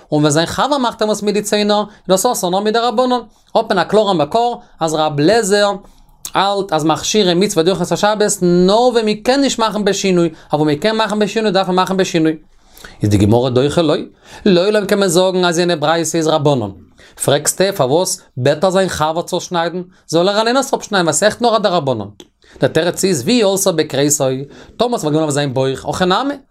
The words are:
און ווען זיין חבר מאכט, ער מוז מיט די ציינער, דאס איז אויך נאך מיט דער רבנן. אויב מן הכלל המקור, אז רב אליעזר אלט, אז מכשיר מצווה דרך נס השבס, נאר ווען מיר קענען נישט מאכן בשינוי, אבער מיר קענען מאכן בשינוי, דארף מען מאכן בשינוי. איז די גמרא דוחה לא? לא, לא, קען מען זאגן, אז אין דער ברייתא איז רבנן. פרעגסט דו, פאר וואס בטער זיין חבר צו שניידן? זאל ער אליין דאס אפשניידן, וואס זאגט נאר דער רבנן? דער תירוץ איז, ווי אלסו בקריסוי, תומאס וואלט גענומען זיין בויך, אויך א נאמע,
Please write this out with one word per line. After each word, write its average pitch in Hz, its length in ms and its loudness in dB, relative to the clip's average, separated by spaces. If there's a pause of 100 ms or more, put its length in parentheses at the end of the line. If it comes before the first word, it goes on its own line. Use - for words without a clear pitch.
(120)
און 151 80 2
ווען 151 100 2
זיין 160 160 0
חבר 254 320 -2
מאכט, 226 240 -4
ער 214 60 0
מוז 214 140 -2
מיט 208 120 -2
די 208 80 -2
ציינער, 208 420 0 (240)
דאס 190 180 2
איז 233 180 -2
אויך 175 100 -2
נאך 196 80 -2
מיט 214 120 0
דער 233 120 0
רבנן. 247 320 0 (360)
אויב 220 160 0
מן 196 80 0
הכלל 196 300 2
המקור, 220 540 0 (180)
אז 160 140 -2
רב 151 260 0
אליעזר 202 500 2 (680)
אלט, 196 360 -2
אז 156 120 0
מכשיר 175 500 0
מצווה 185 280 0
דרך 175 180 0
נס 175 120 -4
השבס, 208 500 0
נאר 185 500 4
ווען 226 120 0
מיר 214 180 -2
קענען 269 180 2
נישט 254 180 0
מאכן 214 260 -2
בשינוי, 190 440 2 (260)
אבער 151 100 2
מיר 147 140 0
קענען 220 180 -2
מאכן 214 220 -2
בשינוי, 214 320 0
דארף 185 160 0
מען 180 100 0
מאכן 185 200 0
בשינוי. 160 400 0 (680)
איז 107 80 2
די 104 60 4
גמרא 113 340 4
דוחה 143 320 2
לא? 151 120 2 (520)
לא, 190 240 4
לא, 214 140 0
קען 196 140 0
מען 196 100 2
זאגן, 180 360 2
אז 175 140 0
אין 175 100 0
דער 170 100 0
ברייתא 160 380 0
איז 160 100 0
רבנן. 143 440 0 (540)
פרעגסט 151 380 0
דו, 196 140 0
פאר 127 160 0
וואס 180 280 0 (160)
בטער 147 340 0
זיין 185 180 0
חבר 160 340 -4
צו 165 180 -6
שניידן? 175 420 -4 (240)
זאל 170 220 0
ער 202 120 0
אליין 233 160 0
דאס 269 180 -2
אפשניידן, 190 320 -2
וואס 156 140 0
זאגט 208 220 0
נאר 226 160 2
דער 196 140 -2
רבנן? 131 340 -2 (540)
דער 135 100 2
תירוץ 165 340 -2
איז, 170 180 0
ווי 226 220 2
אלסו 190 280 0
בקריסוי, 139 720 0 (320)
תומאס 233 240 -2
וואלט 147 140 -2
גענומען 156 160 0
זיין 139 240 -2
בויך, 135 300 -2
אויך 156 180 -4
א - 20 0
נאמע, 240 300 0 (160)